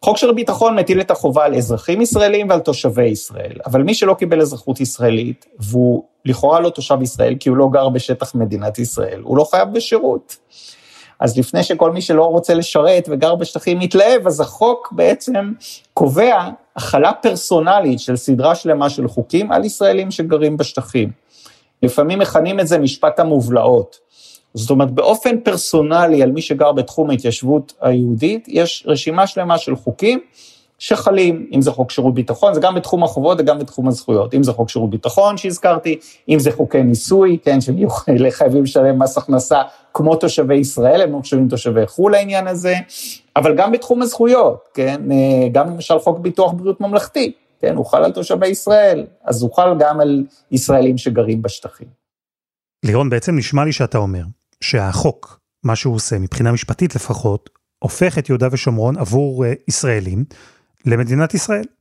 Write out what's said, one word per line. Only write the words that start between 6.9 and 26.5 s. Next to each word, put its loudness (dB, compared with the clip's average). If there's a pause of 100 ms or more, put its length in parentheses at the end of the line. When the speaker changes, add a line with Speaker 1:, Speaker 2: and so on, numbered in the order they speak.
Speaker 1:
ישראל, -2
כי -2
הוא 2
לא 4
גר 2
בשטח -4
מדינת -4
ישראל, -6
הוא 0
לא 4
חייב 0
בשירות. -2 (800)
אז 0
לפני 0
שכל 2
מי -4
שלא 2
רוצה 2
לשרת 2
וגר 0
בשטחים -4
מתלהב, 2
אז 0
החוק -2
בעצם 0 (420)
קובע 2 (260)
החלה 0
פרסונלית 0
של -4
סדרה 2
שלמה 0
של -6
חוקים -2
על 0
ישראלים 0
שגרים -2
בשטחים. -4 (720)
לפעמים 0
מכנים 0
את 0
זה 2
משפט 0
המובלעות. 2 (540)
זאת -8
אומרת, 2
באופן 0
פרסונלי, 2
על 2
מי -4
שגר 2